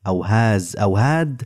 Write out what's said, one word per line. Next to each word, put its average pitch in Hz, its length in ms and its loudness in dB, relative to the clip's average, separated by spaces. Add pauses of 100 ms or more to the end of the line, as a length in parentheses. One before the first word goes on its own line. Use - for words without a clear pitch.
أو 92 160 0
has 104 580 0
أو 98 160 2
had، 139 480 0